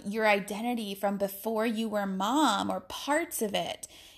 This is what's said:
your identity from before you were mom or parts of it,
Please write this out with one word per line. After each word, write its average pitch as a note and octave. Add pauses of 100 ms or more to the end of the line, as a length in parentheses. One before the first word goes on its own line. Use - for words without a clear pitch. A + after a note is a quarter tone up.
your A3
identity G#3
from G3+
before G#3+
you A3+
were G#3
mom G3
or F#3
parts -
of G3+
it, - (300)